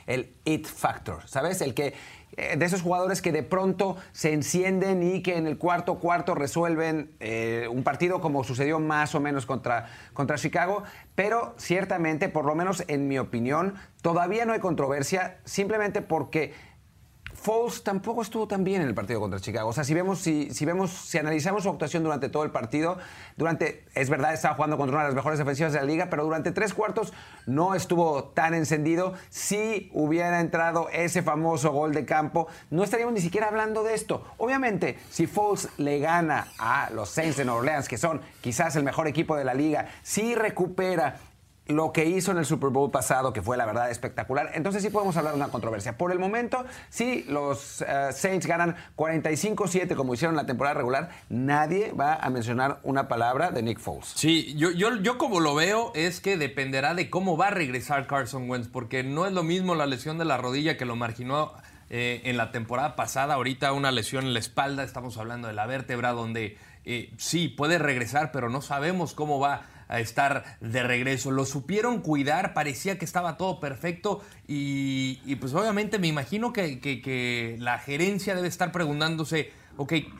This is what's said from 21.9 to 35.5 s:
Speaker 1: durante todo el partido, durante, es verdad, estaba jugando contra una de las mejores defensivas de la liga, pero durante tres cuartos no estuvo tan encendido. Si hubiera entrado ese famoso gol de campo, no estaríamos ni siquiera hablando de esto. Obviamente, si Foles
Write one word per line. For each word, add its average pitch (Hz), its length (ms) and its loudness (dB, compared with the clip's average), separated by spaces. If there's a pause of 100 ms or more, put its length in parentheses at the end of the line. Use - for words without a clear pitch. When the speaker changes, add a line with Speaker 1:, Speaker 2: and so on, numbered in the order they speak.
Speaker 1:
durante 139 280 0
todo 151 140 0
el 147 60 -2
partido, 151 460 0 (400)
durante, 160 480 0 (100)
es 135 140 2
verdad, 151 240 2
estaba 156 220 2
jugando 147 240 2
contra 143 180 2
una 151 80 2
de 143 60 2
las 127 60 0
mejores 143 220 0
defensivas 143 360 2
de 147 60 2
la 135 40 0
liga, 160 240 2
pero 151 160 0
durante 160 260 0
tres 196 220 0
cuartos 208 400 -2 (320)
no 170 300 2
estuvo 165 500 2
tan 165 300 2
encendido. 165 580 2 (160)
Si 214 640 -2
hubiera 170 480 4
entrado 165 480 2
ese 170 340 2
famoso 160 500 2
gol 151 200 2
de 143 140 0
campo, 160 420 2 (220)
no 165 120 2
estaríamos 233 300 2
ni 208 80 2
siquiera 196 280 2
hablando 214 360 0
de 220 100 0
esto. 208 320 -4 (120)
Obviamente, 226 600 0 (120)
si 165 160 2
Foles 208 500 2